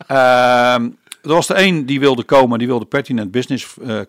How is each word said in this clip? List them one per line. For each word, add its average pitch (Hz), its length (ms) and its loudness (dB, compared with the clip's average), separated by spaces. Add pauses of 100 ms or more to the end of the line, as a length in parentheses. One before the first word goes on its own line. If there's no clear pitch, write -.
Ehm, 123 840 2 (320)
er 147 120 -8
was 165 160 2
er 180 60 -2
één 180 300 0
die 139 140 -2
wilde 131 240 2
komen, 127 360 2
die 120 80 -4
wilde 120 180 -4
pertinent 117 460 -6
business, 123 480 -6
eh, 113 300 -8